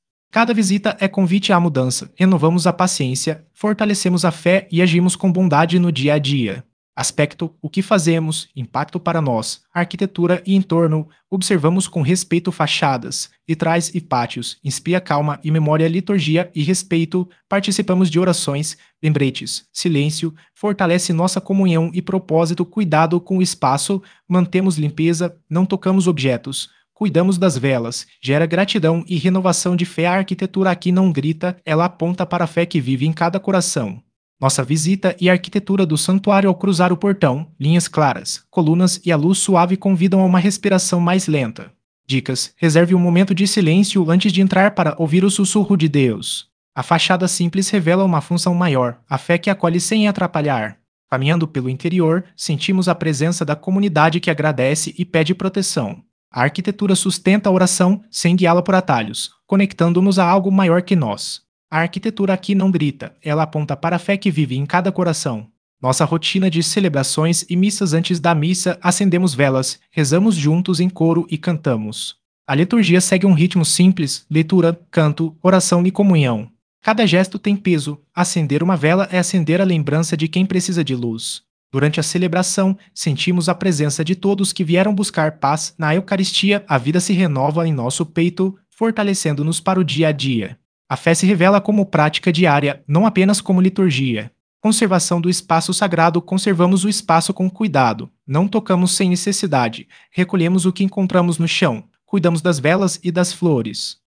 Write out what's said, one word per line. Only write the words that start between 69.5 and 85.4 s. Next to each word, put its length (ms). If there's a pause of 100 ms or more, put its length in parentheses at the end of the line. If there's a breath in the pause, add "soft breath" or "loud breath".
rezamos 460
juntos 460
em 80
coro 420
e 80
cantamos. 800 (280)
A 120
liturgia 440
segue 240
um 100
ritmo 300
simples: 640
leitura, 520 (100)
canto, 500
oração 460
e 60
comunhão. 580 (320)
Cada 240
gesto 320
tem 160
peso, 460 (120)
acender 520
uma 120
vela 360
é 80
acender 400
a 40
lembrança 520
de 100
quem 180
precisa 380
de 140
luz. 460 (300)
Durante 280
a 20
celebração, 760 (160 loud breath)
sentimos 560
a 60
presença 500
de 120
todos 360
que 120
vieram 280
buscar 460
paz. 400